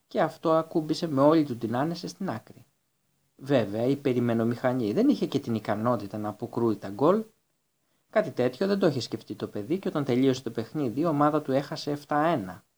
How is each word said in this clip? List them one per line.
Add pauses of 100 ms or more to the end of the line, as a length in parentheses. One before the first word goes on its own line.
και
αυτό
ακούμπησε
με
όλη
του
την
άνεση
στην
άκρη. (720)
Βέβαια,
η
περιμενομηχανή
δεν
είχε
και
την
ικανότητα
να
αποκρούει
τα
γκολ. (840)
Κάτι
τέτοιο
δεν
το
είχε
σκεφτεί
το
παιδί
και
όταν
τελείωσε
το
παιχνίδι,
η
ομάδα
του
έχασε
εφτά
ένα. (140)